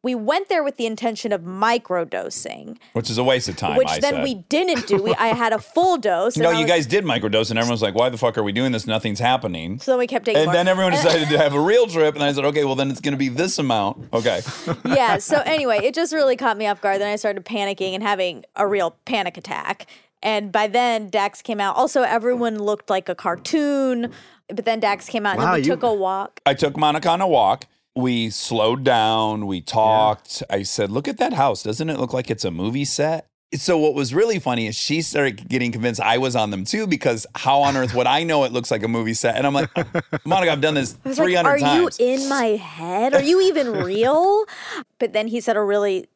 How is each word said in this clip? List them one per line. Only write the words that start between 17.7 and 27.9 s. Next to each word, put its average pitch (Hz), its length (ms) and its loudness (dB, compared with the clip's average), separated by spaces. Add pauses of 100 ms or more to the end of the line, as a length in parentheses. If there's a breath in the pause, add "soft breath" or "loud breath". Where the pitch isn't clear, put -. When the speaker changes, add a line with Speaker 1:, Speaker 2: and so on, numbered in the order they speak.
Speaker 1:
and 190 80 -6
having 185 420 -2 (120)
a 208 100 0
real 190 380 0
panic 202 320 -4
attack. - 500 -8 (360 loud breath)
And 208 300 -2
by 214 140 2
then, 226 440 0
Dax 202 320 -2
came 208 180 -6
out. 196 160 0
Also, 254 260 2
everyone 233 560 0
looked 208 320 -2
like 190 180 0
a 175 60 -4
cartoon. 254 1000 0 (360 loud breath)
But 214 160 -8
then 226 160 0
Dax 202 280 -2
came 214 180 -4
out, 196 100 0
and 220 80 -2
Speaker 3:
Wow, 175 80 2
Speaker 1:
then 160 80 2
we 135 60 0
Speaker 3:
you 170 60 2
Speaker 1:
took - 100 -2
a 226 120 2
walk. 190 500 -4
Speaker 2:
I 139 100 4
took 143 220 0
Monica 151 340 2
on 175 100 2
a 190 80 2
walk. 120 380 2 (300)